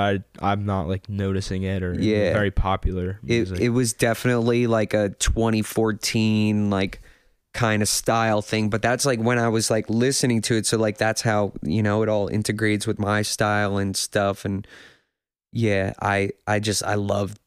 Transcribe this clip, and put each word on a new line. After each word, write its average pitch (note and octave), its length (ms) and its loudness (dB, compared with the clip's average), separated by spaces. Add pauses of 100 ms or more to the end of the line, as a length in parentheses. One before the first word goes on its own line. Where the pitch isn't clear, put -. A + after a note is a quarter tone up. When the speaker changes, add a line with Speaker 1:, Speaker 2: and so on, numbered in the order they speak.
(420)
Speaker 1:
I, G2 100 2
I'm G2+ 140 -2
not, F#2+ 240 0
like, F#2+ 180 -4
noticing G2 560 -2
it F#2+ 200 -2
or F2+ 140 -2
Speaker 2:
Yeah. G#2 360 2
Speaker 1:
very G#2 180 2
popular F#2+ 760 -2
Speaker 2:
It, A2+ 220 0
Speaker 1:
music. F#2 140 -4
Speaker 2:
it A#2+ 80 2
was A#2+ 240 0
definitely, A#2+ 720 0
like, A2 260 0
a G#2 160 2 (100)
twenty A2+ 420 0
fourteen, G#2+ 1080 0
like, G2 320 -2 (520)
kind G#2+ 280 2
of G2+ 60 0
style A2+ 540 0
thing, G#2+ 280 0
but G#2 120 -2
that's, A#2+ 240 0
like, B2+ 160 0
when A#2+ 180 2
I A#2 80 2
was, A2 240 0
like, A2 180 0
listening A#2+ 520 2
to A#2+ 140 0
it. A2 100 0
So, A#2 120 0
like, G#2+ 200 0
that's A2 240 0
how, G#2 400 0
you F#2 200 0
know, G#2 220 2
it A2 60 0
all G#2 180 0
integrates G#2+ 580 -2
with G#2+ 140 -2
my G#2 220 0
style G#2 560 0
and G2 180 -2
stuff. G2 480 -2
And G2 240 -4 (840)
yeah, G2+ 480 0
I, G2 300 0 (160)
I G#2 120 2
just, G2+ 240 -2
I G#2+ 120 -2
love G2+ 400 -2 (120)